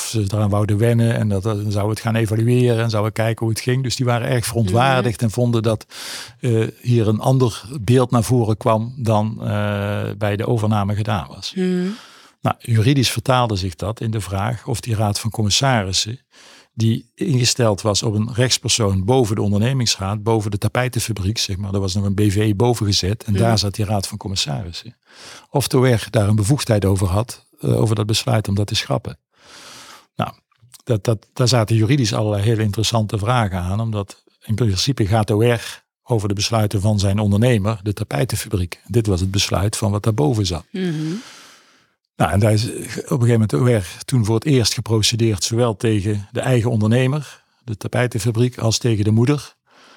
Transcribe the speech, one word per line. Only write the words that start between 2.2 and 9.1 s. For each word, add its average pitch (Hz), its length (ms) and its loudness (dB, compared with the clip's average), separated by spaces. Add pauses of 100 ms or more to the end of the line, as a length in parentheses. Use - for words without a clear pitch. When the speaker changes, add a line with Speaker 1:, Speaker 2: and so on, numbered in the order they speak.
Speaker 1:
en 117 80 -2
zouden 107 220 -2
we 113 100 -2
kijken 113 240 -2
hoe 110 80 0
het - 80 -6
ging." 127 200 0
Dus 120 140 -4
die 127 100 -2
waren 120 220 0
erg 123 180 0
verontwaardigd 120 720 2
Speaker 2:
Mhm. - 80 -2
Speaker 1:
en 110 60 2
vonden 120 320 0
dat, 110 240 -2 (540)
eh, 113 260 0 (140)
hier 117 280 2
een 107 120 2
ander 131 420 2 (180)
beeld 123 300 4
naar 120 140 4
voren 113 320 2
kwam 113 400 0
dan, 110 460 0